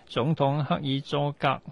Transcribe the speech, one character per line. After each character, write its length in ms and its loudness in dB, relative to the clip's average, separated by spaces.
總 280 0
統 300 2
赫 120 0
爾 280 -2
佐 300 -2
格 280 0